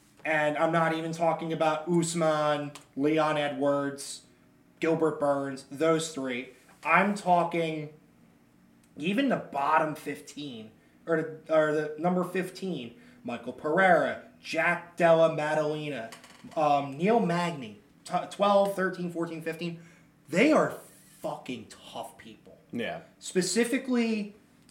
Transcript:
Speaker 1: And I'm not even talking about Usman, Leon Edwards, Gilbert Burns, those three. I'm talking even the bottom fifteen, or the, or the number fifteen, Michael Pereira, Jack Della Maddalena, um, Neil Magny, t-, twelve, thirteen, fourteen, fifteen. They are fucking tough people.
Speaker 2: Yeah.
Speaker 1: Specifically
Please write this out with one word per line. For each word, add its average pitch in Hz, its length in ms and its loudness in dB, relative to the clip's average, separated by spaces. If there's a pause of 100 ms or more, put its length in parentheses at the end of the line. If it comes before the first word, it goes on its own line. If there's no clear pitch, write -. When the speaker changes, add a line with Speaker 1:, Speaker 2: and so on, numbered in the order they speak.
(240)
Speaker 1:
And 151 340 0
I'm 165 140 2
not 165 200 2
even 160 200 -4
talking 165 400 -2
about 156 360 0
Usman, 156 840 0 (240)
Leon 151 420 2
Edwards, 143 840 -2 (580)
Gilbert 160 400 0
Burns, 139 500 -2
those 160 420 2
three. 131 360 -6 (340)
I'm 185 320 4
talking 170 760 0 (1080)
even 208 320 0
the 190 80 0
bottom 151 580 0
fifteen, 139 800 -14 (340)
or 156 400 -2
the, 160 100 0
or 156 160 4
the 151 240 -2
number 180 280 0
fifteen, 175 680 -6 (280)
Michael 117 300 -8
Pereira, 156 680 2 (200)
Jack 165 540 -2
Della 165 360 6
Maddalena, 151 800 -2 (460)
um, 143 420 2
Neil 214 220 4
Magny, 170 600 -2 (240)
t-, 170 100 -8 (180)
twelve, 202 420 4
thirteen, 180 380 -4
fourteen, 165 300 -6
fifteen. 165 360 -6 (500)
They 220 220 4
are 196 240 2 (480)
fucking 131 440 -8 (260)
tough - 260 -12
people. 104 400 -20 (140)
Speaker 2:
Yeah. 92 280 -6 (200)
Speaker 1:
Specifically 226 1120 -2 (360)